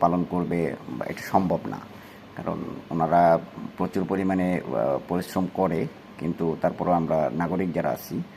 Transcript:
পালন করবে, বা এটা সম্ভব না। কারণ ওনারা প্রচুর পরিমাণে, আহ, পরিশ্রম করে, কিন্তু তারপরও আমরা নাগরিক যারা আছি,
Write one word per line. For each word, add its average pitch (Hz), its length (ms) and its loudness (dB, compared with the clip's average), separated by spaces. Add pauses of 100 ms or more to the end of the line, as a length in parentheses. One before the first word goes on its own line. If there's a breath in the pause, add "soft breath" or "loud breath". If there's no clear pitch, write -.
পালন 87 300 4
করবে, 87 460 0 (120)
বা 60 180 -6
এটা - 160 -6
সম্ভব 95 440 2
না। 52 140 -6 (560 loud breath)
কারণ 85 220 -4 (320)
ওনারা 82 480 6 (380)
প্রচুর 92 280 0
পরিমাণে, 92 560 2
আহ, 65 380 0 (100)
পরিশ্রম 90 460 0
করে, 92 320 2 (320)
কিন্তু 80 420 0
তারপরও 85 320 0
আমরা 78 420 2
নাগরিক 85 380 0
যারা 73 180 0
আছি, - 320 -6 (140 loud breath)